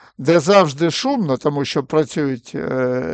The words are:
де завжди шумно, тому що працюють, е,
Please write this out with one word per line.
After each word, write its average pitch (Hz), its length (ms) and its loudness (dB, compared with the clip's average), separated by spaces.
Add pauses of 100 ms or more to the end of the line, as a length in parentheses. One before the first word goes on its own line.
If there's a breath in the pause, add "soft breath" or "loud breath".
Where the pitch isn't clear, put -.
(180 soft breath)
де 165 220 2
завжди 160 520 4
шумно, 220 460 -2
тому 143 280 -2
що 143 180 -4
працюють, 143 720 -2
е, 127 580 -2